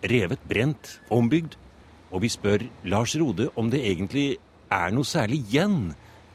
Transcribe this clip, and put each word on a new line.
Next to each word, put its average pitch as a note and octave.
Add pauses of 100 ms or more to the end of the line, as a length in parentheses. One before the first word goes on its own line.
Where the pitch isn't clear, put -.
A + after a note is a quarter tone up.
revet, A2
brent, - (100)
ombygd, A#2+ (520)
og F#2
vi A2+
spør G#2 (180)
Lars G2+
Rode B2+
om A2+
det C3+
egentlig G#2 (320)
er F#2
noe C3
særlig C3+
igjen C3 (420)